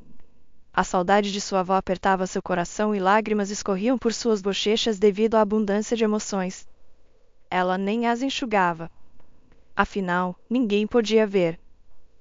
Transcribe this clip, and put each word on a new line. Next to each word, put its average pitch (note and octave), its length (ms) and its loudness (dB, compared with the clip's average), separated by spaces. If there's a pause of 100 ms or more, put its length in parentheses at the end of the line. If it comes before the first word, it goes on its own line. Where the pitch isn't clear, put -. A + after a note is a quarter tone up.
(720)
A F#3 140 0
saudade G3 480 2
de G3+ 80 -4
sua G3 200 -2
avó F#3 140 0
apertava F#3+ 520 0
seu F#3 160 -6
coração F#3+ 520 -2
e G3+ 60 -2
lágrimas G#3 500 2
escorriam G#3 460 0
por A3+ 160 0
suas A3 300 0
bochechas G#3 560 0
devido G#3 380 4
à A3 40 6
abundância G#3+ 560 0
de A3+ 80 2
emoções. G#3 640 -2 (800)
Ela F#3 280 2
nem G#3+ 280 0
as A#3 140 0
enxugava. G3 720 0 (840)
Afinal, F3+ 640 0 (100)
ninguém G#3+ 380 2
podia A3 400 4
ver. F3+ 320 0 (640)